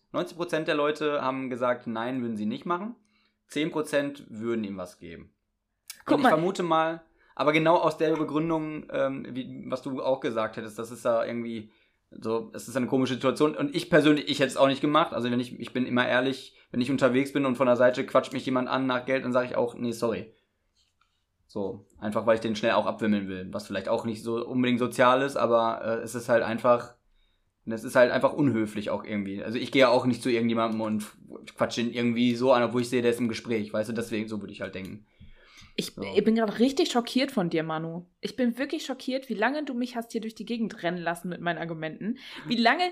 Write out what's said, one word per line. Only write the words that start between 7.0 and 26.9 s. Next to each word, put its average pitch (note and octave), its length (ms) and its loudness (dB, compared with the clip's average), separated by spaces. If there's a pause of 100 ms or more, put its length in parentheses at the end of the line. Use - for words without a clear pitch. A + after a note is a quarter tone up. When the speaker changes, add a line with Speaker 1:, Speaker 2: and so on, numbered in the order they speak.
Speaker 1:
aber C#3+ 160 4
genau D#3+ 240 6
aus D#3+ 220 2
der D#3+ 180 2
Begründung, D#3 720 -2
ähm, C3+ 400 -2
wie, C3 380 -10
was B2+ 140 -4
du C3+ 200 -6
auch C3 180 2
gesagt A2+ 360 -2
hättest, G#2+ 200 -10
das A#2 140 -8
ist A#2+ 140 -12
da A#2 200 2
irgendwie A#2 460 -6 (400)
so, A2+ 420 -4
es - 140 -12
ist B2 100 -10
eine B2 120 2
komische C3 260 2
Situation. C#3+ 420 2
Und C#3+ 200 -4
ich E3+ 140 -4
persönlich, D3+ 380 6
ich C3+ 120 -2
hätte C3+ 80 4
es - 80 -8
auch C3+ 100 8
nicht C3+ 140 2
gemacht. D3+ 320 2
Also A#2+ 180 -2
wenn A#2+ 80 2
ich, B2 220 -6
ich - 120 -10
bin B2 140 0
immer B2 220 2
ehrlich, C3 480 0 (160)
wenn A#2+ 80 -2
ich B2 100 0
unterwegs C3+ 420 4
bin C#3+ 140 2
und B2+ 80 2
von C3 140 2
der B2 80 6
Seite B2 300 4
quatscht - 260 2
mich C3 120 -6
jemand B2+ 240 0
an C3 180 0
nach B2+ 180 -2
Geld, C3 200 0
dann B2 80 -2
sag B2 120 2
ich B2 120 -8
auch, A#2+ 200 0
„Nee, A#2+ 160 -4
sorry.“ A2 420 -4 (1120)
So, G2+ 400 -8 (120)
einfach G#2+ 280 -4
weil A2+ 100 6
ich A2 40 -4
den A2+ 140 -2
schnell A2+ 180 2
auch G2+ 140 4
abwimmeln G#2 420 0
will, F#2 220 -8
was G#2+ 160 -8
vielleicht F#2+ 220 -6
auch A#2 160 0
nicht A2 180 -6
so A2+ 240 -4
unbedingt B2 320 2
sozial B2 440 4
ist, C#3 140 -2
aber, A#2 480 2
äh, A2+ 200 -2
es A#2 100 -10
ist A#2 140 -6
halt A#2 160 4
einfach, A#2+ 500 2 (720)